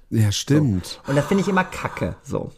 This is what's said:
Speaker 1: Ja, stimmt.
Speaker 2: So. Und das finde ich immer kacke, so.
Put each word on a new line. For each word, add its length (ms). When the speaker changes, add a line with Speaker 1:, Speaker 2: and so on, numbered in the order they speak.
Speaker 1:
Ja, 220
stimmt. 540
Speaker 2:
So. 260
Und 60
das 100
finde 160
ich 60
immer 140
kacke, 600
so. 340